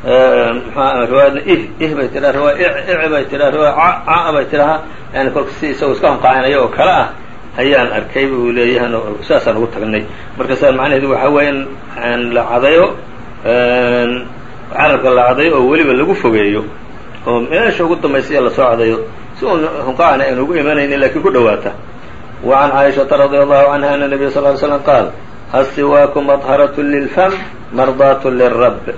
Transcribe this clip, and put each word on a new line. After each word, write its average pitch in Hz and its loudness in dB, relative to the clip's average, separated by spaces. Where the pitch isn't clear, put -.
ee, 123 4
maxaa 135 0
riwaayadna 139 4
ih, 175 2
ih 156 -2
bay 139 -2
tidhaa, 139 0
riwaaya 143 2
ic, 131 0
ic 160 0
bay 143 0
tidhaa, 139 0
riwaaya 147 2
ca, 165 2
ca 160 -2
bay 143 0
tidhaha, 147 2
yani 135 -2
kolka 139 -4
si - -6
isagoo 135 -2
iska 110 0
hanqaacinayo 131 2
oo 117 0
kale 156 2
ah 165 0
ayaan 131 2
arkay 131 -2
buu 123 -2
leeyahan 120 0
oo 107 -6
saasaan 120 0
ugu 113 0
tagnay. 107 -4
Marka 127 -2
saa 139 4
macnaheedu 139 0
waxaa 135 0
weeye 147 2
in, 139 -2
in 120 -4
la 120 2
cadayo, 131 4
een, 120 0
carabka 135 2
la 123 4
cadayo 143 2
oo 127 2
weliba 147 2
lagu 156 0
fogeeyo, 107 0
oo 120 0
meesha 175 0
ugu 165 0
dambaysa 139 0
la 120 2
soo 131 0
cadayo, 113 2
si - -6
uun 160 0
hunqaacna 135 2
aynu 131 0
ugu 151 -2
imanaynin, 143 0
laakiin 135 0
ku 190 4
dhowaata. 110 2
وعن 135 4
عائشة 139 2
رضي 139 4
الله 143 6
عنها 143 0
أن 143 -2
النبي 139 -2
صلى 139 -2
الله 139 2
عليه 147 -2
وسلم 143 -2
قال: 123 4
"السواك 143 2
مطهرة 139 0
للفم 143 0
مرضاة 131 2
للرب." 123 2